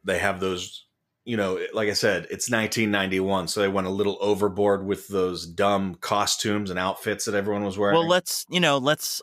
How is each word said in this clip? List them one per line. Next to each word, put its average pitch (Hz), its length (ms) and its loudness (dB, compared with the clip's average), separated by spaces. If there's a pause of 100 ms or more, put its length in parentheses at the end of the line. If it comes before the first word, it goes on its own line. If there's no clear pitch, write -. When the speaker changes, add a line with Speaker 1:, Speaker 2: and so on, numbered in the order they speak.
Speaker 1:
they 92 160 0
have 95 200 0
those, 92 460 -4 (400)
you 117 120 -2
know, 95 220 0 (140)
like 107 160 0
I 101 40 0
said, 95 380 0
it's - 180 -6
nineteen 110 420 0
ninety-one, 95 560 0
so - 140 -2
they 98 60 4
went 98 200 0
a 95 40 0
little 101 300 0
overboard 101 640 2
with 98 240 -2
those 92 360 0
dumb 95 500 0
costumes 104 720 0
and 90 100 -4
outfits 98 460 -2
that 104 100 -2
everyone 101 280 -2
was 98 140 -4
wearing. 101 180 4
Speaker 2:
Well, 165 120 4
let's, - 420 0
you 180 100 0
know, 151 180 4
let's 139 460 0